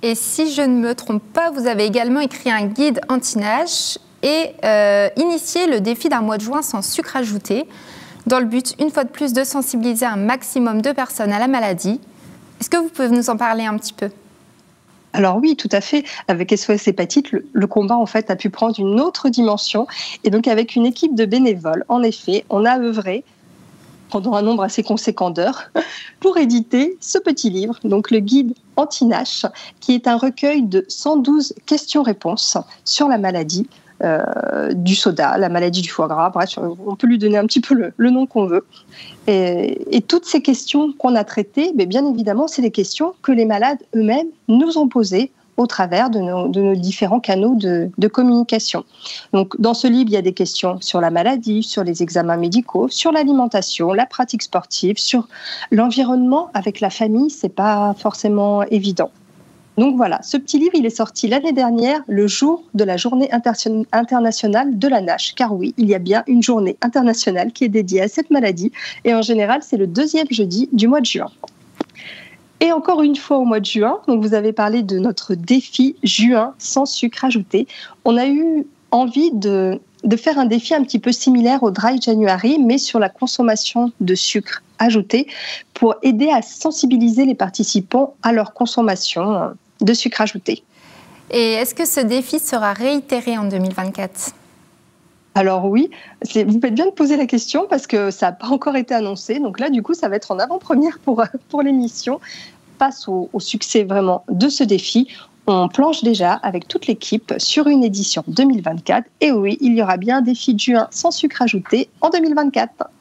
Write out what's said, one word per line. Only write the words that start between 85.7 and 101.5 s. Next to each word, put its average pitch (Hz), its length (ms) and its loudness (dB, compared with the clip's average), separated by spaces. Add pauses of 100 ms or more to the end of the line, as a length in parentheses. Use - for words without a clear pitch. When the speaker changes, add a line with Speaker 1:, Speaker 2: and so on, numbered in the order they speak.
Speaker 2:
pour 226 260 2
aider 262 300 2
à 240 100 4
sensibiliser 247 840 0
les 269 100 2
participants 202 880 -2
à 233 80 2
leur 214 240 0
consommation, 208 800 -2
euh, 165 140 -2 (300)
de 214 140 2
sucre 233 280 -2
ajouté. 214 420 -4 (640)
Speaker 1:
Et 233 240 0
est-ce 233 220 -4
que 339 100 -2
ce - 140 -2
défi 254 400 0
sera 214 340 -2
réitéré 247 640 -2
en 208 60 -4
deux 196 160 -2
mille 185 160 -2
vingt-quatre ? 190 560 -8 (1040)
Speaker 2:
Alors 190 300 2
oui, 226 260 2 (320)
c'est, 220 200 0
vous 214 160 2
faites 240 140 0
bien 302 140 2
de 381 40 0
poser 294 240 0
la 277 120 0
question 277 420 -2
parce 269 160 -2
que 202 240 0
ça 190 180 -2
n'a 180 40 0
pas 185 160 -12
encore 277 280 -2
été 254 200 -2
annoncé. 214 420 -4
Donc 233 220 -4
là, 269 100 -2
du 247 140 0
coup, 320 100 -2
ça 247 160 -4
va 196 60 -4
être 214 160 -6
en 185 80 -4
avant-première 302 580 0
pour, 240 240 -2 (140)
<laughs> - 140 -14